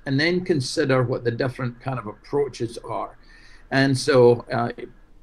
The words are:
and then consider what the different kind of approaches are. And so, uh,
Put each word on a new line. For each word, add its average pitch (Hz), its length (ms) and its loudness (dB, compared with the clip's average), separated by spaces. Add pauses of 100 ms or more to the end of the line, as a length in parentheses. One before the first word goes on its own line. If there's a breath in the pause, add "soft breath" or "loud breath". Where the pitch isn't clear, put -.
and 139 140 0
then 175 260 0
consider 139 560 0
what 123 220 -4
the 120 80 0
different 123 500 -6
kind 131 160 -6
of 110 80 -10
approaches 131 720 -6 (100)
are. 101 300 -8 (540 soft breath)
And 135 260 2
so, 123 540 6
uh, 120 180 -2 (540)